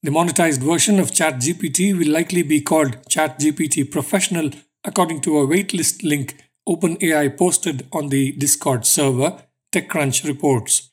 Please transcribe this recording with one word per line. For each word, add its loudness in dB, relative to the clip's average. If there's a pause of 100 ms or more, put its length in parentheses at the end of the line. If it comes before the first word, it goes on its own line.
The -2
monetized 2
version 2
of 2
Chat 2
G -2
P -4
T 0
will 2
likely 0
be 2
called 2 (120)
Chat 0
G 2
P -2
T -2
Professional, -2 (340)
according 0
to 2
a 4
waitlist 0
link -2 (320)
OpenAI 0
posted 0
on -4
the 0
Discord -2
server, 0 (300)
TechCrunch -2
reports. 0